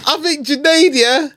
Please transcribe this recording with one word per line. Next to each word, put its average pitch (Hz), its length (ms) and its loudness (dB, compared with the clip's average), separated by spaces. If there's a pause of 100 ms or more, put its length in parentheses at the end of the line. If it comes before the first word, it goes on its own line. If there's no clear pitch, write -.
I 285 160 0
think 311 260 -4
Junaid, 320 460 2
yeah? 254 440 0